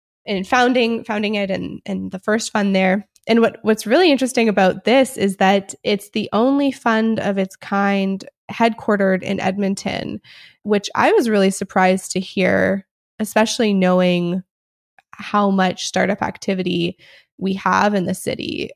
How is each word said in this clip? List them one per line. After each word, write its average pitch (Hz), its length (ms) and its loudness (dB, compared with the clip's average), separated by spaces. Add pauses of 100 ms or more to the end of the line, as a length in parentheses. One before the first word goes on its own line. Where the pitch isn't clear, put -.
(260)
in 196 180 -4
founding, 240 600 0
founding 214 320 -4
it 202 160 -4
and, 185 340 -8
and 190 260 -8
the 185 80 -12
first 220 320 -2
fund 202 240 0
there. 190 320 0 (200)
And 233 140 4
what, 220 220 0
what's 214 240 0
really 320 240 4
interesting 247 380 2
about 190 340 2
this 254 340 2
is 190 200 0
that 196 360 2 (100)
it's 202 280 -2
the 214 200 -4
only 269 400 2
fund 220 480 0
of 196 200 -2
its 190 160 -4
kind 196 680 -2 (280)
headquartered 202 720 0
in - 160 -4
Edmonton, 196 840 -4 (400)
which 208 320 -2
I 277 180 2
was 370 160 4
really 202 220 4
surprised 190 600 0
to 185 80 -4
hear, 190 680 0 (320)
especially 220 560 0
knowing 180 680 2 (680)
how 208 380 -2
much 190 380 0
startup 185 340 -2
activity 180 760 -4 (400)
we 190 160 -4
have 190 400 0
in 185 120 0
the 180 80 -4
city. - 640 -6